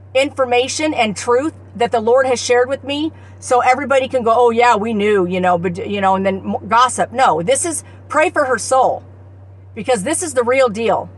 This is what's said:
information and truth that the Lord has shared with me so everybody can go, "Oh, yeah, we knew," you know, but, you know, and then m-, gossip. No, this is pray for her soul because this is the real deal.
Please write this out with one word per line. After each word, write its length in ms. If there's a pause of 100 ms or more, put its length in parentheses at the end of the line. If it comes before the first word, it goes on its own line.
(140)
information 800
and 240
truth 360 (220)
that 160
the 80
Lord 280
has 160
shared 260
with 140
me 280 (280)
so 220
everybody 460
can 160
go, 120
"Oh, 160
yeah, 240
we 180
knew," 320
you 160
know, 160
but, 300
you 140
know, 140
and 100
then 120
m-, 300
gossip. 440
No, 300
this 240
is 180 (260)
pray 200
for 160
her 120
soul 460 (720)
because 280
this 180
is 120
the 100
real 260
deal. 480